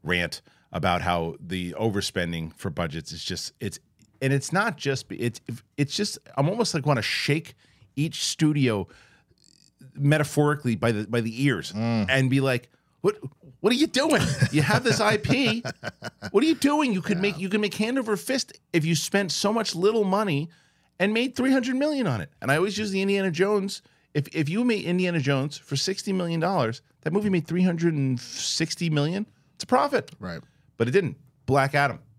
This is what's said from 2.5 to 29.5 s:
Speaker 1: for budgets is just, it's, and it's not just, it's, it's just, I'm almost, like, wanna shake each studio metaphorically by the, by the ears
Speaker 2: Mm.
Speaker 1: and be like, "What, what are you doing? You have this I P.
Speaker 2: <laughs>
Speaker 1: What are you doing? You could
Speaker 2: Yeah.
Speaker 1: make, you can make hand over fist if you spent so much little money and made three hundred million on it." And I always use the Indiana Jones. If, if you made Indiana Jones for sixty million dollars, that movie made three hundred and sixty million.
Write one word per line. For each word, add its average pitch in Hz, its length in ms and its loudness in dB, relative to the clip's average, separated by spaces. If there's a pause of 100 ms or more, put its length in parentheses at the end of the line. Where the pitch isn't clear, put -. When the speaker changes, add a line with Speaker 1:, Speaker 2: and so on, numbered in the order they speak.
Speaker 1:
for 95 140 -6
budgets 78 420 -6
is 87 100 -12
just, - 380 -8
it's, 104 180 -8 (420)
and 135 120 0
it's 139 200 -2
not 202 240 0
just, 139 340 -4
it's, 110 300 -4 (360)
it's 143 180 -2
just, - 240 -4 (180)
I'm 139 120 2
almost, 220 260 -2
like, 139 120 -2
wanna 131 160 2
shake - 520 -4 (400)
each - 300 -4
studio 135 640 2 (1040)
metaphorically 147 800 2
by 117 160 2
the, 107 140 -2
by 120 140 0
the 113 240 -4
ears 110 280 0
Speaker 2:
Mm. 110 360 0
Speaker 1:
and 131 220 4
be 135 100 2
like, 131 300 -2 (320)
"What, 208 140 0 (440)
what 220 120 4
are 240 40 2
you 302 100 4
doing? 277 360 2 (300)
You 147 100 4
have 233 220 2
this 226 160 2
I 214 160 4
P. 233 520 0
Speaker 2:
<laughs> - 640 -12
Speaker 1:
What 202 100 6
are 311 40 4
you 320 100 4
doing? 285 360 2
You 190 100 0
could 196 160 -2
Speaker 2:
Yeah. 185 40 -2
Speaker 1:
make, 202 160 -2
you 185 100 -6
can 208 120 0
make 208 140 -2
hand 233 240 -2
over 220 180 0
fist - 360 -4 (200)
if 160 120 2
you 165 100 2
spent 196 380 0
so 202 200 0
much 226 220 -2
little 208 300 2
money 185 440 0 (500)
and 202 160 2
made 247 220 0
three 262 160 2
hundred 254 240 2
million 277 300 0
on 120 140 0
it." 73 100 -8 (120)
And - 80 -2
I 143 60 4
always 190 200 0
use 208 140 -4
the 190 120 -2
Indiana 196 280 2
Jones. 196 520 0 (320)
If, 147 200 -2
if 151 140 0
you 208 160 0
made 226 200 2
Indiana 175 360 0
Jones 135 380 0
for - 180 -6
sixty 196 360 -4
million 170 280 -2
dollars, 156 420 0 (200)
that 180 100 -2
movie 208 180 2
made 175 160 0
three 175 160 0
hundred 170 320 2
and 135 240 0
sixty - 720 -4
million. 156 360 0 (280)